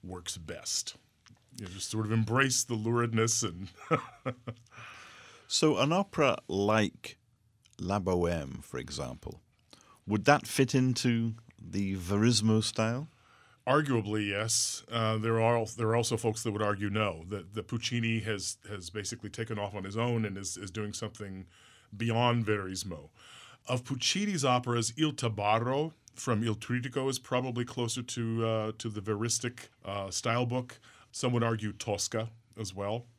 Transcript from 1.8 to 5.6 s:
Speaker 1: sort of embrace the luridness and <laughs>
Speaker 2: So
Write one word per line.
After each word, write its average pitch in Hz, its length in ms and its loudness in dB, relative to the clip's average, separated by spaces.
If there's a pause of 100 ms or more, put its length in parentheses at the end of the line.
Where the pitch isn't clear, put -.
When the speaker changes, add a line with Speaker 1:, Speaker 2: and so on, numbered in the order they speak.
Speaker 1:
sort 110 160 -2
of 107 60 0
embrace 117 500 4
the 117 140 -2
luridness 113 640 2
and 95 260 -6 (220)
<laughs> - 440 -4 (1120)
Speaker 2:
So 156 320 4